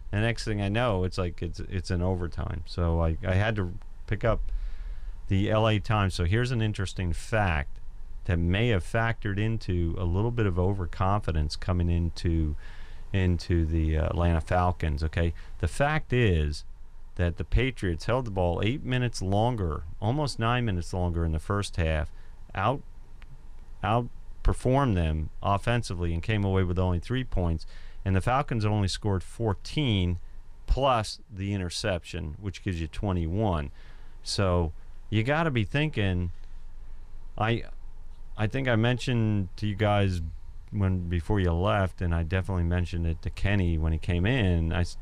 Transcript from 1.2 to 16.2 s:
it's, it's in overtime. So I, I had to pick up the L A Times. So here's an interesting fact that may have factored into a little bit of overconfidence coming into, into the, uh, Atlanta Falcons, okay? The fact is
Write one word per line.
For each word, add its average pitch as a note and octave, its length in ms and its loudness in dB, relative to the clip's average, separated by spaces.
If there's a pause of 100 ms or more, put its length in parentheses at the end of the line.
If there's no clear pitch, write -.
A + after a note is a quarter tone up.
it's, F2 200 -4
it's F2 280 -4
in F2 120 0
overtime. D#2+ 680 -2
So E2+ 340 2
I, D#2+ 240 2
I F#2+ 80 2
had G#2+ 220 2
to F2+ 180 -2 (340)
pick G#2+ 160 -2
up A2 180 4 (880)
the G2 200 4
L A2 180 4
A G#2+ 120 4
Times. G2 340 2
So F2 120 0
here's A#2 260 2
an A2+ 100 0
interesting G2 520 0
fact F2+ 640 0 (460)
that F2 120 2
may F2+ 320 2
have G2 140 2
factored A2+ 560 0
into F#2 580 0
a F#2 60 -4
little F#2+ 280 2
bit A#2+ 140 2
of F2+ 140 2
overconfidence F#2+ 960 0
coming F2 340 2
into, E2 680 0 (560)
into F2 520 2
the, D#2 320 2
uh, D#2 100 2
Atlanta E2 340 2
Falcons, F2 600 0
okay? E2 320 0 (260)
The F2 100 0
fact D3 420 0
is F2 540 2 (500)